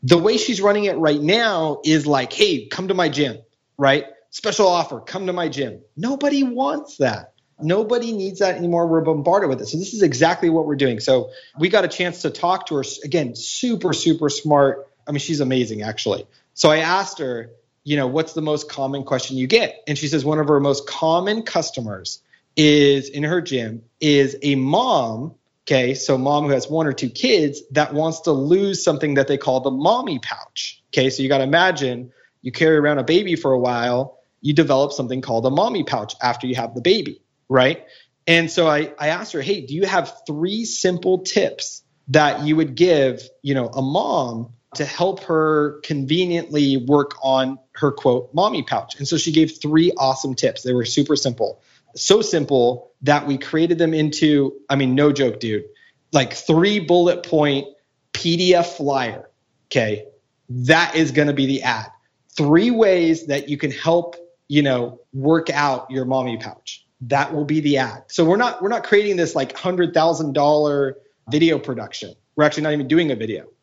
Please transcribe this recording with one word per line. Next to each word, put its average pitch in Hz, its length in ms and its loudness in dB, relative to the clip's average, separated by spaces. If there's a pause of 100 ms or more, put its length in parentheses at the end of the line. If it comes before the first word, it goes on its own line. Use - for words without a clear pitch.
The 180 140 6
way 214 200 2
she's 214 240 -2
running 202 240 2
it 190 120 -2
right 151 240 2
now 175 640 0
is 156 220 2
like, 139 260 0
"Hey, 175 340 0
come 185 240 -10
to 190 40 0
my 180 160 0
gym," 131 300 -4 (380)
right? 139 280 2 (240)
"Special 202 380 0
offer, 165 320 0
come 185 280 -8
to 180 60 -2
my 175 160 -4
gym." 127 320 -8 (140)
Nobody 277 480 0
wants 269 540 -4
that. 110 360 -2 (260)
Nobody 220 520 -2
needs 196 280 -6
that 190 160 0
anymore. 170 300 0
We're 165 160 2
bombarded 160 480 2
with 131 120 -2
it. - 60 -12
So 156 120 -6
this 190 140 -10
is 208 100 2
exactly 160 460 2
what 160 180 2
we're 147 80 -2
doing. 131 240 0
So 123 320 0 (260)
we 160 120 0
got 196 140 4
a 180 40 0
chance 175 340 -4
to 160 80 -2
talk 180 380 -2
to 156 80 -6
her. 139 60 -2
S-, - 220 -10
again, 143 320 -2
super, 185 580 -4
super 151 360 0
smart. 143 580 2 (200)
I 147 40 -6
mean, 147 80 -2
she's 147 200 -4
amazing, 127 420 -2
actually. 107 460 -6 (260)
So - 160 4
I 156 80 6
asked 180 400 -2
her, 120 340 -8 (320)
you 147 140 -2
know, 139 80 0
"What's 156 280 -2
the 165 100 -6
most 151 260 -2
common 135 340 -6
question 131 340 -4
you 127 100 -2
get?" 220 400 0
And 147 100 -4
she 151 100 -6
says 143 160 0
one 151 140 0
of 151 100 -2
her 147 120 4
most 139 260 0
common 185 560 -2
customers 113 800 -8 (340)
is, 143 540 4
in 143 140 -6
her 170 180 0
gym, 117 400 -6 (180)
is 143 440 4
a 143 120 2
mom, 139 800 0 (320)
okay, 127 280 2
so 135 240 0
mom 147 280 0
who 143 60 0
has 127 180 -2
one 156 180 0
or 139 60 -2
two 123 160 -6
kids 160 520 0 (100)
that 147 220 0
wants 160 280 -2
to 170 100 0
lose 175 520 2
something 147 320 0
that - 120 2
they 143 100 0
call 131 240 0
the 135 100 -2
mommy 170 480 0
pouch. - 640 -12 (120)
Okay, 131 160 2
so 135 140 -4
you 131 60 -2
gotta 135 140 2
imagine 139 680 0 (300)
you 127 100 -8
carry 160 260 4
around 147 220 2
a 131 40 -2
baby 170 320 0
for 143 160 0
a 127 80 4
while, 123 600 -2 (220)
you 147 120 0
develop 143 380 4
something 127 300 -6
called 113 240 -2
a 127 40 4
mommy 185 340 0
pouch 107 380 -6
after 123 260 -2
you 127 80 -4
have 117 180 -6
the 123 80 -8
baby, 165 400 0 (260)
right? 131 380 2 (400)
And 165 240 4
so 165 180 2
I, 156 300 0
I 151 120 -2
asked 180 240 -6
her, 151 80 -4
"Hey, 143 200 -4
do 123 120 -12
you 180 120 0
have 180 280 -2 (120)
three 185 400 -4
simple 185 540 0
tips - 640 -4 (260)
that 147 340 4
you 151 120 2
would 156 200 0
give, 143 540 2 (120)
you 139 120 -2
know, 127 140 -2
a 123 140 -6
mom 131 720 -4 (220)
to 151 100 -4
help 185 400 -4
her 156 580 0
conveniently 151 920 0
work 143 440 2
on 131 380 0 (140)
her," 143 180 -2
quote, - 420 0
"mommy 180 300 0
pouch?" - 340 -6
And 139 100 -10
so 165 100 -2
she 160 140 -2
gave 156 300 2
three 160 360 4
awesome 131 360 -2
tips. - 300 -2
They 127 100 -2
were 123 120 0
super 143 300 0
simple. 113 460 -4 (340)
So 214 260 4
simple 135 720 0 (100)
that 143 240 2
we 139 140 -2
created 165 400 0
them 160 140 2
into, 151 600 2 (160)
I 139 60 2
mean, 131 180 2
no 147 180 4
joke, 131 280 0
dude, 107 260 -4 (460)
like, 131 220 2
three 190 460 2
bullet 175 440 2
point 143 420 0 (480)
P 165 240 -2
D 180 160 4
F 170 240 0
flyer. 135 520 -4 (380)
Okay. 107 380 -2 (440)
That 139 460 2
is 160 160 2
gonna 147 220 2
be 135 140 0
the 135 160 -2
ad. 113 240 -4 (480)
Three 160 340 4
ways 180 580 2
that 143 220 -4
you 143 80 -4
can 143 140 -4
help, 170 440 0 (320)
you 147 140 2
know, 123 380 0 (120)
work 160 380 0
out 143 400 -2
your 131 160 -4
mommy 127 320 -2
pouch. - 480 -16 (160)
That 139 320 -2
will 147 120 -2
be 151 160 0
the 143 160 2
ad. 123 320 -4
So 170 160 2
we're 175 120 4
not, 233 240 -2
we're 190 80 -2
not 233 140 -4
creating 208 320 2
this, 170 180 -2
like, 135 240 -4
hundred 180 380 -2
thousand 156 380 2
dollar 147 640 2 (340)
video 156 260 4
production. 110 560 -10 (220)
We're 151 80 2
actually 151 200 0
not 151 100 0
even 143 140 -4
doing 156 220 2
a 131 60 -2
video. 107 300 -8 (180)